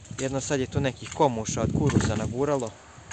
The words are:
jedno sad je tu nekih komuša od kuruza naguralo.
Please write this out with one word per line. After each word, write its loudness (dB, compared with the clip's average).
jedno -2
sad 0
je 0
tu -2
nekih -2
komuša 2
od 2
kuruza 4
naguralo. 0